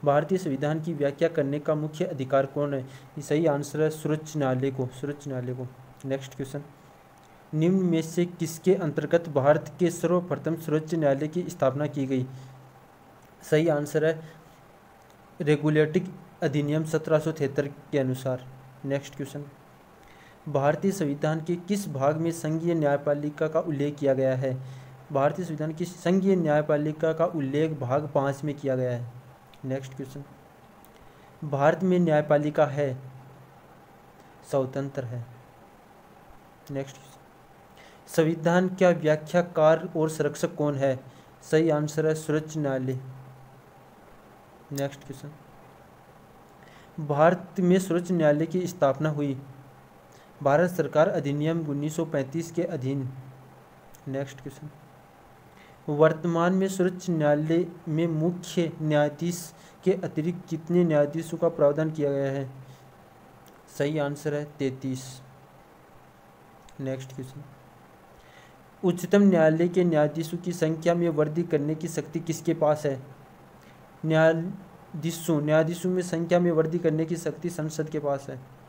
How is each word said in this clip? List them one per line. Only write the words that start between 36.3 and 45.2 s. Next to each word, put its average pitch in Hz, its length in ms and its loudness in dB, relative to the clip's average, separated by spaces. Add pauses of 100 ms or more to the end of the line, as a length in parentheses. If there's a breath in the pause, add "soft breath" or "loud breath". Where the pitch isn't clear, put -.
नेक्स्ट 135 240 -8
क्वेश्चन, - 160 -20 (960 loud breath)
संविधान 170 600 2
का 185 220 4
व्याख्याकार 160 1080 2
और 156 140 2
संरक्षक 156 460 -2
कौन 147 200 0
है? 131 240 0 (520 loud breath)
सही 156 180 4
आंसर 151 380 0
है 156 80 2
सर्वोच्च 156 420 -4
न्यायालय। 131 420 -2 (1700)
Next 139 320 -6
question, 147 280 -14 (1800 loud breath)